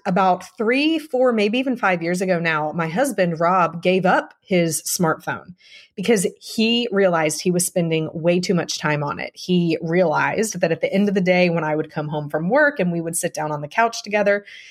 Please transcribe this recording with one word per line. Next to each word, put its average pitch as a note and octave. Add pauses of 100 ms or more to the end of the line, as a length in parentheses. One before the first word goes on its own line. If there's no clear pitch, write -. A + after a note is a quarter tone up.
about F#3 (120)
three, C#4
four, C4
maybe G#3+
even C4
five F#3
years F3+
ago F#3
now, D#3
my E3
husband, F#3
Rob, E3+
gave F#3
up B3
his E3+
smartphone D#3+ (400)
because G3+ (140)
he A#3
realized E3+
he F#3
was F3+
spending D#3+
way E3+
too F3+
much -
time D3
on -
it. -
He F3
realized E3+
that E3
at -
the E3
end G3+
of G3
the G3+
day, F3+
when E3
I D3+
would D#3
come D3+
home D3
from D#3+
work C#4+
and F3+
we E3+
would E3
sit E3+
down D3+
on D3
the D3
couch A3+
together, G3+ (240)